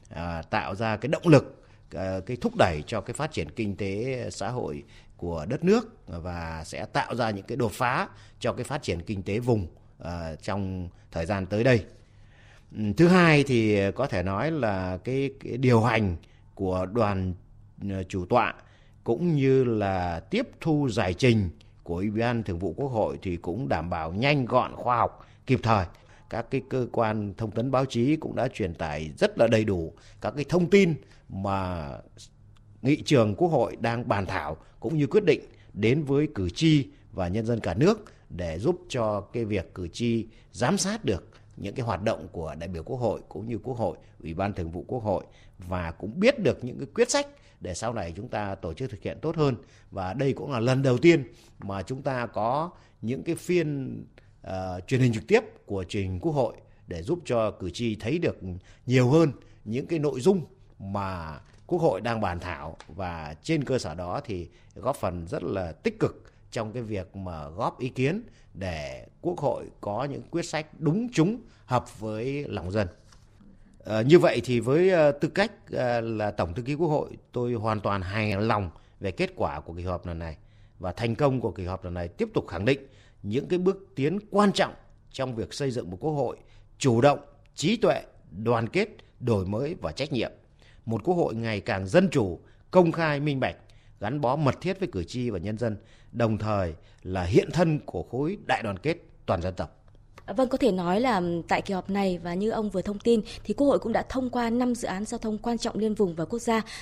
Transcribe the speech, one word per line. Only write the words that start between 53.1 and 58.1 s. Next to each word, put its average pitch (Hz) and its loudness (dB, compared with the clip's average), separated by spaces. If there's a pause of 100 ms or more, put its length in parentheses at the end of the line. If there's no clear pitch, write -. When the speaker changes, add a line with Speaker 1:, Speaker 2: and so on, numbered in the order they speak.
Speaker 1:
cái 165 -2
phiên, 143 -2 (380)
ờ, 92 -6
truyền 127 2
hình 127 6
trực 107 -4
tiếp 220 6 (260)
của 95 -4
truyền 101 -2
hình 92 -4
Quốc 165 -2
hội 135 0 (320)
để 85 -8
giúp 170 -4
cho 113 2
cử 92 -8
tri 113 -2
thấy 135 -2